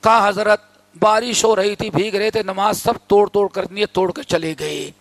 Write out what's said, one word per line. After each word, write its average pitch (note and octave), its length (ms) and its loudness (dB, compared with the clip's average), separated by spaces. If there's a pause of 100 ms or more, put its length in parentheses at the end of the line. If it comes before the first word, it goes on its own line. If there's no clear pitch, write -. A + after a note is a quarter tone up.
کہا، A3 240 4
"حضرت، G#3 340 0 (380)
بارش G#3+ 460 2
ہو A3 100 4
رہی G3+ 200 0
تھی، A3 140 -8
بھیگ G3+ 260 -2
رہے G#3 160 0
تھے، A3 120 -2
نماز F#3+ 380 -2
سب A#3 120 0 (140)
توڑ G3+ 220 4
توڑ G3+ 180 0
کر F#3+ 240 -6
نیت G#3 200 -4
توڑ F#3 200 0
کر D4 120 -10
چلے D#3+ 360 -4
گئے۔" D3+ 420 -8